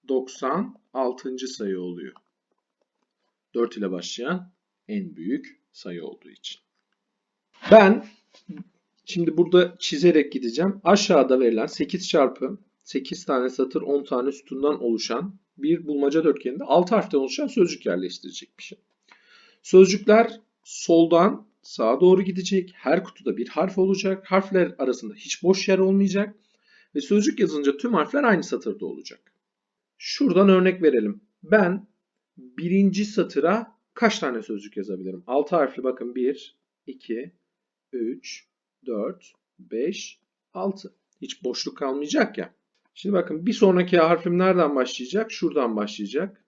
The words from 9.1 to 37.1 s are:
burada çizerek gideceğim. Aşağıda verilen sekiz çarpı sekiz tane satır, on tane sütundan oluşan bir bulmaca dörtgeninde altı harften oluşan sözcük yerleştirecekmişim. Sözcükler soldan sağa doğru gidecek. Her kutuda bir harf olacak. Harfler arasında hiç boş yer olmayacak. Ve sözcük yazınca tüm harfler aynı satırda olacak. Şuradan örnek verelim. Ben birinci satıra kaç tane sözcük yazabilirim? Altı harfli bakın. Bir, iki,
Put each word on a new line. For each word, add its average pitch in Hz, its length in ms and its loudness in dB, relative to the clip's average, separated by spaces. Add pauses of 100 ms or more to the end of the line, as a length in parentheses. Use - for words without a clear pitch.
burada 175 420 4
çizerek 156 540 2
gideceğim. 131 520 -2
Aşağıda 135 560 4
verilen 117 260 2
sekiz 160 420 -6
çarpı 135 500 0 (240)
sekiz 135 420 -10
tane 131 240 -2
satır, 131 340 -2
on 143 220 -2
tane 131 280 -4
sütundan 139 500 -6
oluşan 120 560 -4 (240)
bir 156 240 -2
bulmaca 143 380 0
dörtgeninde 139 400 -2
altı 180 300 2
harften 180 240 0
oluşan 135 280 -4
sözcük 170 400 -2
yerleştirecekmişim. - 920 -8 (840)
Sözcükler 202 760 6 (240)
soldan 170 840 2 (160)
sağa 120 380 -2
doğru 185 220 6
gidecek. 185 520 -4
Her 170 300 -2
kutuda - 320 -8
bir 117 120 -6
harf 185 300 -2
olacak. 190 520 -2
Harfler 185 480 0
arasında 120 360 -4
hiç - 280 -12
boş 190 260 2
yer 190 100 4
olmayacak. 196 580 0 (580)
Ve 147 60 -2
sözcük 208 400 0
yazınca 147 360 0
tüm 240 180 -4
harfler 190 300 0
aynı 196 180 2
satırda - 440 -6
olacak. - 460 -16 (680)
Şuradan 196 500 2
örnek 185 340 4
verelim. 117 380 2 (220)
Ben 185 440 2 (500)
birinci 175 680 0
satıra 185 720 -2 (180)
kaç 214 240 0
tane 123 240 -6
sözcük 104 340 -12
yazabilirim? 95 500 -10
Altı 143 300 -2
harfli 131 280 -2
bakın. 123 300 -6
Bir, 131 420 -4 (300)
iki, 131 460 -12 (600)